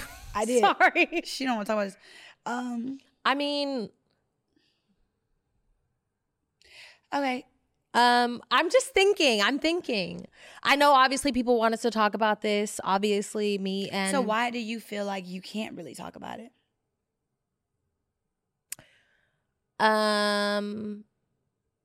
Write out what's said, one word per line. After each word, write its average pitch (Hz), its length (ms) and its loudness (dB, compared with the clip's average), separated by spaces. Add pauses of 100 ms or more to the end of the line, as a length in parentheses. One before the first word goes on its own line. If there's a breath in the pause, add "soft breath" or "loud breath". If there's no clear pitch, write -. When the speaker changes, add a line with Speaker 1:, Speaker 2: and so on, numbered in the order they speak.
(180)
Speaker 1:
<laughs> - 180 -14
Speaker 2:
I 208 100 -2
did. 247 160 4
Speaker 1:
Sorry. 349 640 4
Speaker 2:
She - 180 -8
don't 262 120 0
wanna 208 100 -4
talk 220 120 -2
about 208 80 0
this. 196 120 -12 (480 loud breath)
Um, 247 540 -6 (260)
Speaker 1:
I 262 80 2
mean, 285 560 -4 (3250 loud breath)
Speaker 2:
Okay. 269 320 -2 (480)
Speaker 1:
um, 240 480 2 (100)
I'm 302 180 2
just 523 240 2
thinking. 381 480 4
I'm 240 180 2
thinking. 220 680 -4 (360 loud breath)
I 277 120 4
know 285 180 6
obviously 269 380 4
people 247 260 2
want 226 160 2
us 220 80 -6
to 240 100 0
talk 214 220 0
about 214 280 0
this. 208 420 -2
Obviously, 202 760 -2
me 190 320 -4
and 196 220 -4
Speaker 2:
So 277 100 0
why 226 280 0
do 240 100 -6
you 226 200 -8
feel 208 260 -8
like 196 220 -8
you 185 140 -12
can't - 340 -10
really 156 200 -14
talk - 200 -14
about - 240 -14
it? 233 120 -20 (3250 soft breath)
Speaker 1:
Um, 208 1200 0 (800)